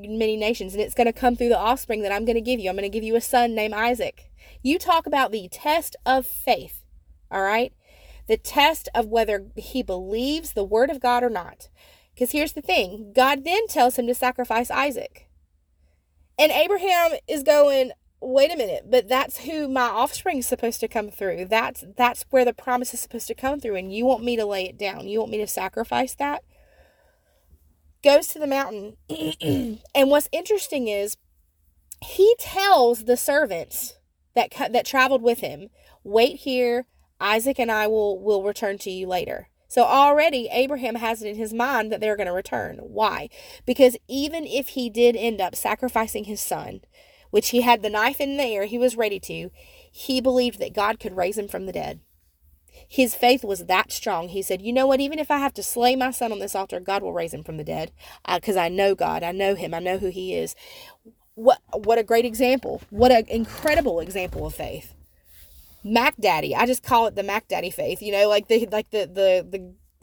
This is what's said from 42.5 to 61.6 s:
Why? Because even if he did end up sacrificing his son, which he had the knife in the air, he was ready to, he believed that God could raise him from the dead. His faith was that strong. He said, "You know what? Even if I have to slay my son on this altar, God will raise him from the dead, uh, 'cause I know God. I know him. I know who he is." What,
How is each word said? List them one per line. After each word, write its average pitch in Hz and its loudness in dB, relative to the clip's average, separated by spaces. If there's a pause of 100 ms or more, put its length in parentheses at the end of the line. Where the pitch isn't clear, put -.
Why? 101 -2 (360)
Because 247 6 (100)
even 294 -4
if 262 -4
he 240 -6
did 240 4
end 214 -4
up 185 -2
sacrificing 220 -2
his 202 -8
son, 151 -8 (500)
which - 2
he 240 4
had 240 4
the 214 -4
knife 220 0
in 277 -2
the 285 0
air, 214 -2
he 214 -6
was 240 2
ready 214 -2
to, 165 -12 (420)
he 262 -4
believed 247 0
that - -6
God 214 -2
could 190 -10
raise 185 -2
him 202 -6
from 190 -10
the 185 -10
dead. 160 -8 (880)
His 254 0
faith 247 2
was 190 -6
that 185 0
strong. 175 -6
He 190 -6
said, 185 -4
"You 220 -6
know 262 2
what? 269 2
Even 285 -4
if 302 -4
I 294 0
have 277 -2
to 202 -10
slay 247 2
my 262 0
son 240 -4
on 208 -6
this 196 -8
altar, 190 -6
God 196 -2
will 185 -6
raise 170 -6
him 147 -12
from 160 -12
the 156 -10
dead, 160 -8 (320)
uh, 175 -2
'cause 190 -2
I 175 2
know 196 2
God. 165 -2
I 170 -4
know 196 0
him. 165 -6
I 165 -6
know 180 -2
who 190 -4
he 185 -6
is." 165 -6 (800)
What, 226 6 (120)